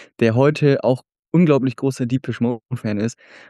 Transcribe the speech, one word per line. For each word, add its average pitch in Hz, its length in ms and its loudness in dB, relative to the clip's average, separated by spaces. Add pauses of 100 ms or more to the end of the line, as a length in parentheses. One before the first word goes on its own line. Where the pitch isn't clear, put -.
(200)
der 113 160 2
heute 139 480 2
auch 127 180 0 (300)
unglaublich 139 440 2
großer 131 300 -4
Depeche 120 380 -4
Mode-Fan 117 540 -6
ist. 110 200 -6 (320)